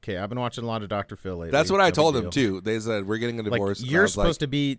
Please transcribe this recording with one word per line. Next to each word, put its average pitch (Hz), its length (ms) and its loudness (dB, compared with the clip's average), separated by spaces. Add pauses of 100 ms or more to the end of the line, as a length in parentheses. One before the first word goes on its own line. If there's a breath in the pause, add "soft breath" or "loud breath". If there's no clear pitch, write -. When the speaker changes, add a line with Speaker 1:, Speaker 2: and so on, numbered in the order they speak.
Speaker 1:
okay, 98 160 -6
I've 101 100 -6
been 123 120 -6
watching 120 240 -6
a - 20 -4
lot 113 160 -4
of 101 60 -10
Doctor 101 260 -4
Phil 92 220 -8
lately. 85 160 -6
Speaker 2:
That's 151 180 2
what 196 100 4
I 196 40 8
Speaker 1:
No 175 60 6
big - 40 -4
Speaker 2:
told 151 220 4
him 113 60 0
Speaker 1:
deal. 90 80 -6
Speaker 2:
too. 101 320 0
They 110 180 -2
said, 107 260 -2
"We're 110 120 0
getting 117 200 -4
a 113 60 -6
Speaker 1:
Like, 104 80 -2
Speaker 2:
divorce." 98 280 0
And 123 80 -6
I 135 40 -2
Speaker 1:
you're 175 100 4
Speaker 2:
was 208 140 2
like, 202 80 2
Speaker 1:
supposed 170 160 2
to 151 80 -2
be, 139 300 -2